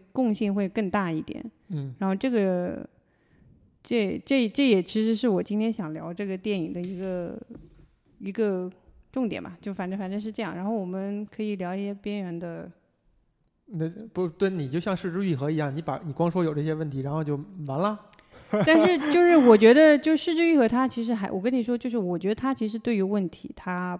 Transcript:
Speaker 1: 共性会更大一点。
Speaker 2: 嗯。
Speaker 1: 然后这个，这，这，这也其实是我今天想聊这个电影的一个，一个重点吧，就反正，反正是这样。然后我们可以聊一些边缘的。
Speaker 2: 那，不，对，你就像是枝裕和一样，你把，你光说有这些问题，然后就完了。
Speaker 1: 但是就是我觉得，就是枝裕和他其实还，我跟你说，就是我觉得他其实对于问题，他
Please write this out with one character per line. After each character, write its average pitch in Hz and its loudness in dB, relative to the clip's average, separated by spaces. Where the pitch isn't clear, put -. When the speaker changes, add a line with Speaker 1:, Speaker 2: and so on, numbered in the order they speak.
Speaker 1:
共 247 0
性 202 -2
会 196 -2
更 202 -4
大 185 -2
一 156 -2
点。 - -10
Speaker 2:
嗯。 139 -8
Speaker 1:
然 190 -2
后 190 0
这 262 -2
个， 185 -2
这， 220 -2
这， 262 4
这 277 2
也 202 6
其 220 -2
实 226 2
是 226 0
我 185 2
今 202 -4
天 220 0
想 165 -6
聊 160 -8
这 185 -8
个 190 -6
电 202 -2
影 170 -4
的 175 -8
一 180 -8
个， 180 -6
一 196 -8
个 185 -2
重 262 -2
点 - -6
吧， 175 -14
就 202 -10
反 185 -6
正， 196 -6
反 190 -6
正 202 -6
是 214 -8
这 233 -8
样。 156 -6
然 175 -8
后 208 -4
我 208 -4
们 196 -6
可 - -10
以 208 -6
聊 180 -6
一 196 -6
些 202 -6
边 202 -8
缘 175 -8
的。 170 -12
Speaker 2:
那， 160 -4
不， 185 -2
对， 190 -2
你 160 -4
就 151 -2
像 185 -2
是 180 -6
枝 196 -4
裕 170 0
和 143 -2
一 160 -2
样， 143 -4
你 160 -8
把， 147 -6
你 143 -8
光 170 0
说 180 0
有 156 0
这 147 -2
些 156 -2
问 156 -4
题， 135 -6
然 139 -6
后 156 -2
就 147 -2
完 135 -4
了。 208 -2
Speaker 1:
但 320 8
是 349 6
就 349 6
是 349 8
我 240 10
觉 220 10
得， 302 8
就 311 2
是 330 0
枝 339 2
裕 330 4
和 240 6
他 247 2
其 233 -6
实 226 -2
还， 202 -2
我 185 -4
跟 233 0
你 247 0
说， 240 -2
就 240 -6
是 233 -2
我 180 -2
觉 175 -2
得 220 0
他 269 -2
其 220 -4
实 220 -6
对 233 -2
于 196 2
问 190 0
题， - -14
他 180 -6